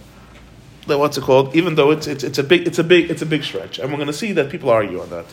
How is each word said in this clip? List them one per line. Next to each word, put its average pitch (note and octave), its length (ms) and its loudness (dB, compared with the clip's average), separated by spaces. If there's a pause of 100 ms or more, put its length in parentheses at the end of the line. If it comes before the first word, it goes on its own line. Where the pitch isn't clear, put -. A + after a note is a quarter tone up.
(840)
that D3 120 0
what's D3 180 0
it C3 80 -6
called? C3+ 320 4
Even E3+ 180 2
though D3 160 6
it's, D#3 160 0
it's, C#3 160 -8
it's C3 160 -6
a C#3 60 0
big, F3 220 2
it's E3 120 -4
a E3 60 2
big, E3+ 260 4
it's D#3+ 120 -6
a D#3 40 -6
big D#3 160 -2
stretch. - 360 -10
And C3+ 120 -6
we're C#3+ 80 -6
gonna D3 140 -6
see G3+ 200 -6
that C#3 180 0
people D#3 180 -6
argue G#2 320 2
on E2 100 -12
that. E2+ 220 -10